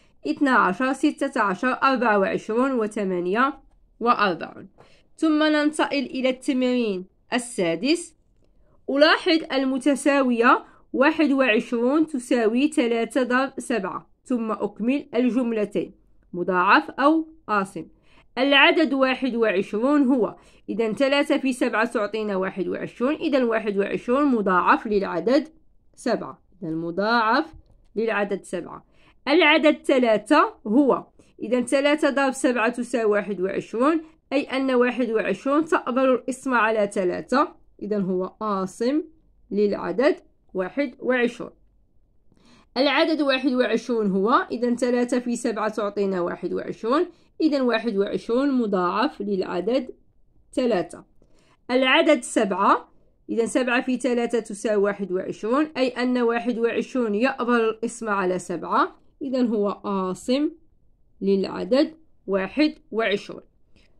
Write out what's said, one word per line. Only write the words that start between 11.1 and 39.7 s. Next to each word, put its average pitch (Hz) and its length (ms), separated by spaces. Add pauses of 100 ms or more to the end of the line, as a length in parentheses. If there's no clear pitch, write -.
وعشرون 254 760
تساوي 247 600
ثلاثة 233 560
ضرب 254 340
سبعة، 220 520 (140)
ثم 226 280
أكمل 226 540 (100)
الجملتين، 226 800 (400)
مضاعف 185 580
أو 311 360 (200)
قاسم. 190 380 (520)
العدد 277 560
واحد 262 420
وعشرون 226 680
هو، 247 320 (340)
إذا 220 240
ثلاثة 277 440
في 262 160
سبعة 226 320
تعطينا 214 500
واحد 185 320
وعشرون، 196 460
إذا 277 300
واحد 220 340
وعشرون 240 480
مضاعف 202 600
للعدد 196 600 (480)
سبعة، 190 460 (220)
إذا 160 80
مضاعف 214 760 (500)
للعدد 202 480
سبعة. 160 420 (420)
العدد 302 560
ثلاثة 262 720 (140)
هو، 220 380 (380)
إذا 247 180
ثلاثة 294 480
ضرب 269 240
سبعة 240 360
تساوي 240 420
واحد 196 300
وعشرون، 240 600 (320)
أي 277 100
أن 269 280
واحد 247 380
وعشرون 269 560
تقبل 262 400
القسمة 254 520
على 214 360
ثلاثة، 185 600 (260)
إذا 208 180
هو 185 260
قاسم 214 800 (480)
للعدد 202 640 (380)